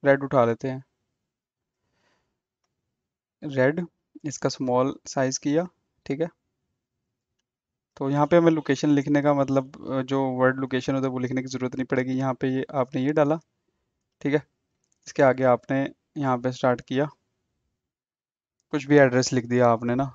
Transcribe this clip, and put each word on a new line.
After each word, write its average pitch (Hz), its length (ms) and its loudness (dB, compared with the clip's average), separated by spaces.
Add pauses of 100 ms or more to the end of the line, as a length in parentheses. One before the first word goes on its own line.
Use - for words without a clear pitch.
रेड 139 220 4
उठा 135 200 2
लेते 117 240 -2
हैं, 131 140 -8 (2500)
रेड, 147 420 0 (400)
इसका 147 240 -6
स्मॉल 127 460 -2 (120)
साइज 131 320 -4
किया, 151 280 -2 (400)
ठीक 139 140 -6
है। 170 80 -4 (1700)
तो 139 140 -4
यहाँ 143 160 2
पे 175 100 4
हमें 170 160 6
लोकेशन 151 380 0
लिखने 143 320 2
का 147 120 2
मतलब, 135 420 -2 (120)
अ, 131 140 -4
जो 135 200 -4 (160)
वर्ड 127 220 2
लोकेशन 131 340 -4
होता 135 120 -2
है 131 60 -4
वो 127 60 -6
लिखने 127 240 -4
की 131 60 -10
ज़रूरत 127 280 -6
नहीं 127 100 -4
पड़ेगी। 131 280 -2
यहाँ 131 200 -2
पे 131 140 -4
ये 131 160 -2 (100)
आपने 131 300 -2
ये 147 80 0
डाला, 156 260 2 (840)
ठीक 139 120 -2
है, 151 80 2 (640)
इसके - 160 -2
आगे 131 240 4
आपने 131 360 0 (360)
यहाँ 131 200 -2
पे 127 140 -4
स्टार्ट 123 360 0
किया, 135 200 0 (1600)
कुछ 143 140 -4
भी 147 120 6
एड्रेस 127 340 4
लिख 123 140 0
दिया 120 220 4
आपने 117 260 0
ना 135 100 -2 (100)